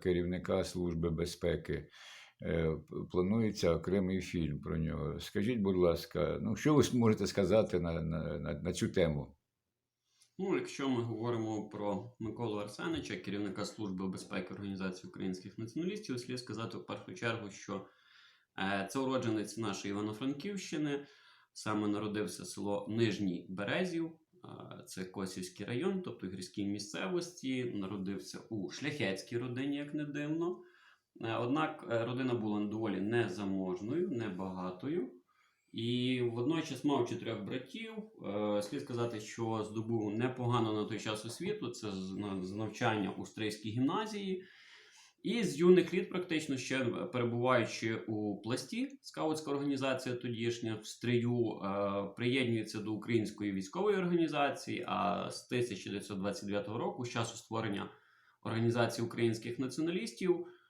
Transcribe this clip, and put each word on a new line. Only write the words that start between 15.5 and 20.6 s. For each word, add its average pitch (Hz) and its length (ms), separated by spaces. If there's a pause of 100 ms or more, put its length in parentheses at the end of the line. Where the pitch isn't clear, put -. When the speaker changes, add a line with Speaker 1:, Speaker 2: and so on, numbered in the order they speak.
Speaker 2:
націоналістів, 156 600
слід 123 200
сказати 107 380
в 90 80
першу 98 300
чергу, 104 340
що, 98 360 (760)
е, 98 320
це 135 80
уродженець 113 580
нашої 101 360
Івано-Франківщини, 143 1120 (480)